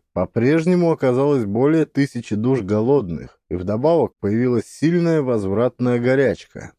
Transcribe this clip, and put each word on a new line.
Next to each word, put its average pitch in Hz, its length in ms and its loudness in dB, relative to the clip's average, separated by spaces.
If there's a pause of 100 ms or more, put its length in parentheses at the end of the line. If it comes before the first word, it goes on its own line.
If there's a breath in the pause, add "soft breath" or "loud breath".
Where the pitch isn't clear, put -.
(140)
по-прежнему 160 800 0
оказалось 135 520 0
более 139 420 2
тысячи 135 500 -4
душ 120 260 0
голодных, 104 760 -2 (120)
и 87 60 -6
вдобавок 110 680 0
появилась 117 460 0
сильная 165 540 0
возвратная 120 760 0
горячка, 127 800 -2